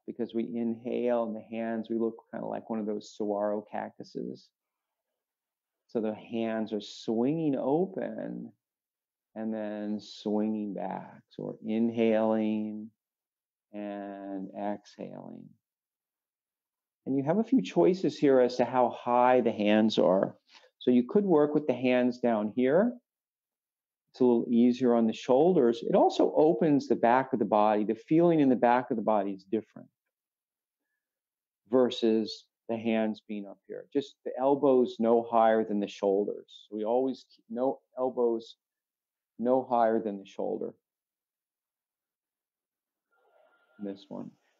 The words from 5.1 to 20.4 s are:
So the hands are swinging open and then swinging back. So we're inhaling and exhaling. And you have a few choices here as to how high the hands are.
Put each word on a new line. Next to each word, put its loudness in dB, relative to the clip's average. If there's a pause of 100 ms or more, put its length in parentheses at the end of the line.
So -4
the -4
hands -6
are -4
swinging -2
open -4 (840)
and -6
then -6
swinging -4
back. -10
So -12
we're -4
inhaling 0 (840)
and -10
exhaling. -10 (1600)
And -2
you 0
have 0
a 0
few 2
choices 0
here 6
as 2
to 2
how 2
high 2
the 0
hands 2
are. 2 (500)